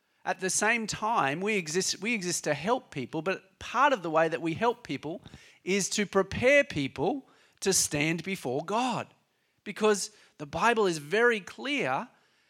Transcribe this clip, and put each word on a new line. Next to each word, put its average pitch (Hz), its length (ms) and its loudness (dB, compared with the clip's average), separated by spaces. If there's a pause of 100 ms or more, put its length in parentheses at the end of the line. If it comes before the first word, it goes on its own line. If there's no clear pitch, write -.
(260)
At - 160 -2
the 185 80 -2
same 220 380 2
time, 175 520 0
we 208 160 0
exist, 175 460 -2
we 226 120 -2
exist 180 320 -4
to 151 100 2
help 220 340 -2
people, 151 320 -6
but 165 380 -6
part 269 340 2
of 208 80 -2
the 170 80 -4
way 160 180 4
that 156 140 -2
we 165 140 -4
help 233 280 0
people 147 380 -8 (420)
is 190 260 0
to 208 160 0
prepare 247 580 4
people 160 640 -4 (320)
to 196 100 0
stand 156 520 0
before 151 420 -4
God. 214 420 -2 (560)
Because 214 460 0 (300)
the 151 80 -10
Bible 208 400 4
is 170 100 0
very 208 420 2
clear 214 720 -4 (400)